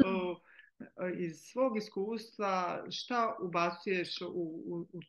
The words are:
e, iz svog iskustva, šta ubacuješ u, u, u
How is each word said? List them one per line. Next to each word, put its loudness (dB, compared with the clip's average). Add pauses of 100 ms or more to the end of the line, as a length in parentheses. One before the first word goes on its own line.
(800)
e, -6
iz -4
svog 0
iskustva, -2
šta 0
ubacuješ 2
u, -4
u, -4
u -8